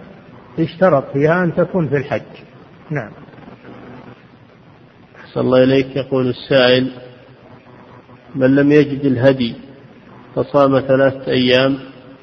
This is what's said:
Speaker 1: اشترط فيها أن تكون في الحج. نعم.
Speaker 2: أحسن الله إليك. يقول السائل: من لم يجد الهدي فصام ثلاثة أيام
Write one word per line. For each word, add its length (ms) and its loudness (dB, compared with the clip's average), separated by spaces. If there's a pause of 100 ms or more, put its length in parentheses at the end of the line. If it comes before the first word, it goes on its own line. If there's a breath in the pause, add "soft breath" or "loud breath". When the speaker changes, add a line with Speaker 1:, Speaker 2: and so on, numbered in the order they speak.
(580)
Speaker 1:
اشترط 540 0
فيها 320 0
أن 100 -2
تكون 340 -2
في 80 -2
الحج. 260 -6 (680)
نعم. 200 -8 (2250)
Speaker 2:
أحسن 160 -8
الله 220 2
إليك. 340 0
يقول 320 -4
السائل: 600 0 (1400)
من 200 2
لم 180 2
يجد 320 2
الهدي 520 0 (800)
فصام 460 2
ثلاثة 460 0
أيام 520 0 (440)